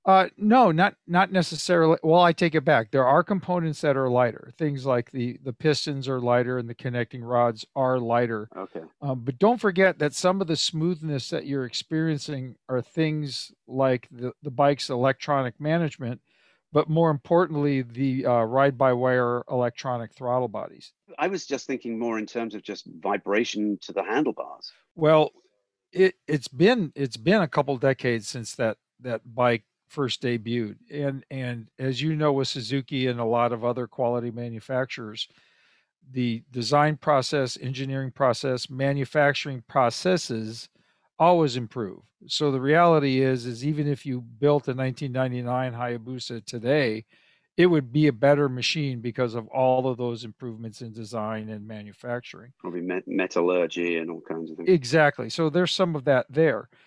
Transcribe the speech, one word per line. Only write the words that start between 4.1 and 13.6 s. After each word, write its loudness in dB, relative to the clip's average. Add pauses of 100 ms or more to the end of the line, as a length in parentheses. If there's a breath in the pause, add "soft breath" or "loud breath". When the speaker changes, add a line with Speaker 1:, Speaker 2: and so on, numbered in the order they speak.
Speaker 1:
Things -4
like 0
the, -4
the -8
pistons -2
are -4
lighter 2
and -8
the -12
connecting -6
rods 0
are 0
lighter. 0
Speaker 2:
Okay. -12 (200)
Speaker 1:
Um, -4
but -6
don't 4
forget 2
that -2
some 0
of -2
the -2
smoothness -4
that -6
you're -4
experiencing -4 (140)
are 0
things -4 (160)